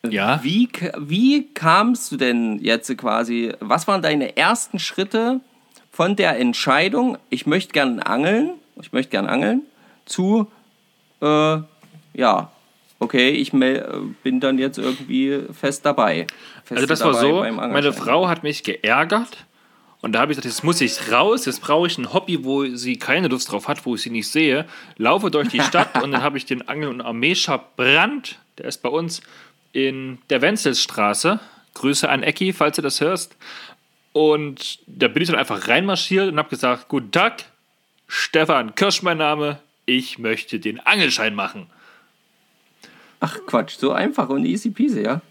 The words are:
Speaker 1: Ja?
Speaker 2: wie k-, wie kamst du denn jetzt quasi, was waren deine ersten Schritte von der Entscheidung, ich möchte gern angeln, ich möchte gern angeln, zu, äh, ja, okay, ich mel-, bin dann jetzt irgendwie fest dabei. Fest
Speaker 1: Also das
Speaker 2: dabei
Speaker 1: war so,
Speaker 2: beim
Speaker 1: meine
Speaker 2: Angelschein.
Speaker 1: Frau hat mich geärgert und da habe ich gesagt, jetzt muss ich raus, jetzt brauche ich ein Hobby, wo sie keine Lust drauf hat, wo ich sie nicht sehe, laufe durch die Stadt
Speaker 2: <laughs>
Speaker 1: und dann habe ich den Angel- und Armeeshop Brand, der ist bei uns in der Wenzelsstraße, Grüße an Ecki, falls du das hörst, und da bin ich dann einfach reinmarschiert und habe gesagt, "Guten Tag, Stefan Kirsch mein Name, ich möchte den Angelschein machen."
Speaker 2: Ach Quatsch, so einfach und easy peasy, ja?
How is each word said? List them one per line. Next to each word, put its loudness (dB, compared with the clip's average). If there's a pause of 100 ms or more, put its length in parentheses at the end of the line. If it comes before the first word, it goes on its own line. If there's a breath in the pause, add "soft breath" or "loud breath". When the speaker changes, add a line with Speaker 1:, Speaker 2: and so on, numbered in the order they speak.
Speaker 1:
Ja? 0
Speaker 2:
wie 2
k-, -8
wie 2
kamst 2
du -4
denn 2
jetzt 0
quasi, -2
was 0
waren 2
deine 0
ersten 0
Schritte -2 (500 soft breath)
von 2
der 2
Entscheidung, 2 (120)
ich -4
möchte 0
gern 2
angeln, 0 (300)
ich -16
möchte -2
gern 0
angeln, 2 (440 soft breath)
zu, 0 (760 soft breath)
äh, 4 (560)
ja, 2 (480)
okay, 2
ich -2
mel-, 0
bin 0
dann 2
jetzt -2
irgendwie -2 (140)
fest -4
dabei. 2 (380 loud breath)
Fest -16
Speaker 1:
Also 2
das 2
Speaker 2:
dabei 4
Speaker 1:
war 2
so, 4
Speaker 2:
beim -4
Speaker 1:
meine -4
Speaker 2:
Angelschein. 2
Speaker 1:
Frau 2
hat -2
mich -4
geärgert 0 (560 soft breath)
und -4
da 2
habe 2
ich -2
gesagt, -8
jetzt -8
muss 2
ich -2
raus, 2
jetzt -4
brauche 2
ich -4
ein -8
Hobby, -2
wo 0
sie -6
keine 0
Lust -2
drauf -6
hat, -6
wo -2
ich -8
sie -8
nicht -6
sehe, 2 (320 loud breath)
laufe 2
durch 0
die 0
Stadt 2
Speaker 2:
<laughs> 2
Speaker 1:
und -4
dann 0
habe -2
ich -8
den -6
Angel- -6
und -10
Armeeshop -2
Brand, 0 (180)
der -16
ist -10
bei -2
uns -4 (520 loud breath)
in -4 (120)
der 4
Wenzelsstraße, 2 (360 loud breath)
Grüße 0
an 2
Ecki, 0
falls 0
du -4
das -4
hörst, -2 (800 loud breath)
und 0
da -2
bin 0
ich 0
dann 2
einfach -4
reinmarschiert 2
und -2
habe -2
gesagt, -2
"Guten -4
Tag, 0 (640)
Stefan 2
Kirsch 0
mein 0
Name, 0 (260)
ich -2
möchte -4
den -6
Angelschein 0
machen." -8 (1500 loud breath)
Speaker 2:
Ach -6
Quatsch, -2
so 0
einfach -2
und -2
easy -2
peasy, -2
ja? -2